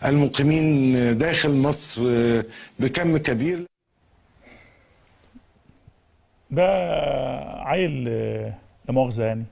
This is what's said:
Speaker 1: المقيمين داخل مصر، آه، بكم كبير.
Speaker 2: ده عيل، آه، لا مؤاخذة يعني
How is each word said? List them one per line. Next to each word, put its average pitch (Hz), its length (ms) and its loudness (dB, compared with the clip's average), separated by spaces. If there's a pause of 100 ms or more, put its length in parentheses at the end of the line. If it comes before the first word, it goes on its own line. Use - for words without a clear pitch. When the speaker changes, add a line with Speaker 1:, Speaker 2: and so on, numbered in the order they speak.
Speaker 1:
المقيمين 143 840 2 (260)
داخل 156 340 0
مصر، 139 500 0 (100)
آه، 117 320 2 (360)
بكم 160 380 0
كبير. 156 480 -2 (2750)
Speaker 2:
ده 165 140 2 (1000)
عيل، 147 460 -2
آه، 110 440 -4 (340)
لا - 60 -4
مؤاخذة 120 300 0
يعني 113 280 -4